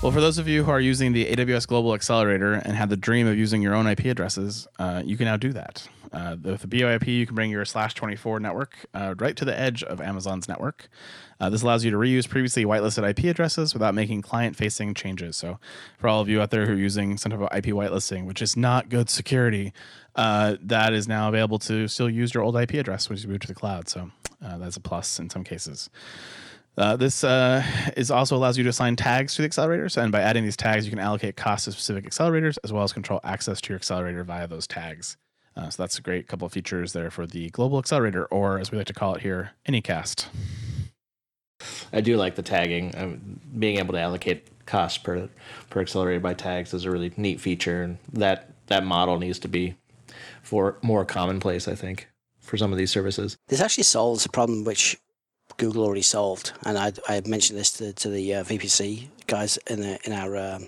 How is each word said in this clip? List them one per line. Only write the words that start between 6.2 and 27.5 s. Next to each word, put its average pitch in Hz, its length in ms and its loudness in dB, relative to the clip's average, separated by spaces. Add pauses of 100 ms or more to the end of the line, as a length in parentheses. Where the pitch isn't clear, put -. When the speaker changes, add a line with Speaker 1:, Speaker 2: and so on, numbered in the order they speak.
Speaker 1:
with 95 180 -2
the 104 60 -10
B 120 160 2
O 120 100 6
I 113 60 4
P, 123 140 2
you 120 120 4
can 117 80 -8
bring 110 160 0
your 104 160 -2
slash 110 300 -2
twenty-four 110 440 -4
network, 107 540 -6
uh, 98 240 -4
right 120 180 0
to 135 100 -4
the 131 120 0
edge 123 240 0
of - 180 -8
Amazon's 95 480 -4
network. - 420 -6 (500)
Uh, 92 100 0
this 110 140 0
allows 117 200 4
you 113 80 4
to 104 60 2
reuse 127 320 4
previously 127 360 2
whitelisted 107 400 2
I 101 80 2
P 175 160 2
addresses 165 440 0
without 107 220 2
making 107 260 0
client-facing 107 720 -2
changes. 92 440 -6
So 87 200 -6 (400)
for 120 120 2
all 110 120 4
of 104 80 0
you 107 120 4
out 104 100 0
there 107 140 2
who 104 80 2
are 98 40 2
using 101 400 0
some 107 140 -2
type 104 100 -4
of 98 80 0
I 101 120 -2
P 107 100 -2
whitelisting, 95 540 -2
which 95 160 -6
is 113 160 0
not 123 320 2
good 120 200 2
security, 107 600 2 (460)
uh, 107 440 4
that 110 300 4
is 107 160 0
now 107 220 0
available 110 300 2
to 110 280 0
still 120 220 0
use 117 240 0
your 117 100 2
old 117 140 2
I 120 80 4
P 147 120 -4
address 101 320 -2
once 101 140 -6
you 104 60 -8
move 98 100 -2
to - 80 -8
the 92 80 -10
cloud. 95 320 -4
So, 90 240 -8 (340)
uh, 87 120 -10
that's 87 180 -8
a 92 60 -12
plus - 360 -6
in 85 120 -8
some 92 160 -8
cases. - 440 -10 (880)
Uh, 104 200 4
this, 131 280 2
uh, 131 400 6 (320)